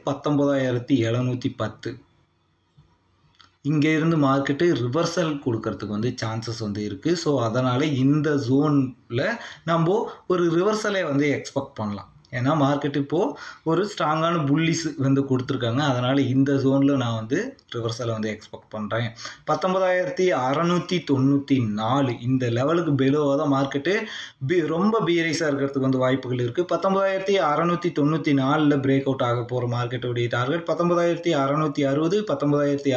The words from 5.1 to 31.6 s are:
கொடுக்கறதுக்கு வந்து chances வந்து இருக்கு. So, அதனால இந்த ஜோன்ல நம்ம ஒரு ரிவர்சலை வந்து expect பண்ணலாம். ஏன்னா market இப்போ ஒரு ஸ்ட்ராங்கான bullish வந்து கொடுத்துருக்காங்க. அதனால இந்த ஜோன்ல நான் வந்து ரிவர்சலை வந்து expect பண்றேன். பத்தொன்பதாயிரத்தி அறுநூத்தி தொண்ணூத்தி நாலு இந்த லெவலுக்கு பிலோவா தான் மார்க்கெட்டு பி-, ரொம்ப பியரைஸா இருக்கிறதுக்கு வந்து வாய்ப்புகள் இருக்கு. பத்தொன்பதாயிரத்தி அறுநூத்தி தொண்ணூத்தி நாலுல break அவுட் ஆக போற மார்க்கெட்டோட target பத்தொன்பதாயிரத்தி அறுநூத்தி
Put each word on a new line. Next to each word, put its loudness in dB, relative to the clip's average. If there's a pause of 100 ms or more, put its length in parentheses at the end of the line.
கொடுக்கறதுக்கு -4
வந்து -4
chances -6
வந்து -4
இருக்கு. -2
So, 0
அதனால 0
இந்த 2
ஜோன்ல 0 (420)
நம்ம 2 (180)
ஒரு 2
ரிவர்சலை 0
வந்து 2
expect -4
பண்ணலாம். -6 (220)
ஏன்னா 0
market 0
இப்போ -2 (440)
ஒரு 0
ஸ்ட்ராங்கான -2
bullish 0 (120)
வந்து 2
கொடுத்துருக்காங்க. -2 (100)
அதனால 0 (160)
இந்த 2 (100)
ஜோன்ல 4
நான் -2
வந்து -4 (360)
ரிவர்சலை -4
வந்து -4
expect -16
பண்றேன். -4 (420)
பத்தொன்பதாயிரத்தி 0 (200)
அறுநூத்தி 0 (120)
தொண்ணூத்தி 2 (220)
நாலு 0
இந்த 0
லெவலுக்கு 0
பிலோவா 2
தான் 0
மார்க்கெட்டு -2 (520)
பி-, 2
ரொம்ப 2 (120)
பியரைஸா 0
இருக்கிறதுக்கு 0
வந்து 2
வாய்ப்புகள் 0
இருக்கு. -2
பத்தொன்பதாயிரத்தி 0 (140)
அறுநூத்தி 0
தொண்ணூத்தி 0
நாலுல 2
break 2
அவுட் 0
ஆக 0
போற -4
மார்க்கெட்டோட -2
target -2
பத்தொன்பதாயிரத்தி 0 (120)
அறுநூத்தி 0